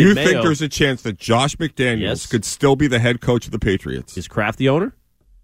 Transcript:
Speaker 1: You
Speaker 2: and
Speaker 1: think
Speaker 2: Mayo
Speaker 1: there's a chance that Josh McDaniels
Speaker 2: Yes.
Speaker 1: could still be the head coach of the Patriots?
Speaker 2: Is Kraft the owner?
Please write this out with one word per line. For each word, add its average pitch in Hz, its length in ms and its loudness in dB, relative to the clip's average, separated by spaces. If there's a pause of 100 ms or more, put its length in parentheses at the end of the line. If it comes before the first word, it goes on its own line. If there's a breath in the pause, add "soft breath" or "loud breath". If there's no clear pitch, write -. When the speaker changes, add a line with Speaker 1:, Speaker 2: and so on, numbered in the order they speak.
Speaker 1:
You 170 80 8
Speaker 2:
and 202 80 4
Speaker 1:
think 160 140 2
Speaker 2:
Mayo 113 120 0
Speaker 1:
there's 151 180 0
a 151 60 -4
chance 139 360 0
that 107 140 -6
Josh 127 380 0
McDaniels 123 460 -2
Speaker 2:
Yes. 101 240 -6
Speaker 1:
could 117 180 -2
still 139 320 2
be 147 120 0
the 123 120 2
head 120 220 0
coach 120 240 0
of - 80 -14
the 110 60 -4
Patriots? 82 580 -4
Speaker 2:
Is 90 100 -10
Kraft 110 320 -4
the 131 80 0
owner? 170 260 0 (500)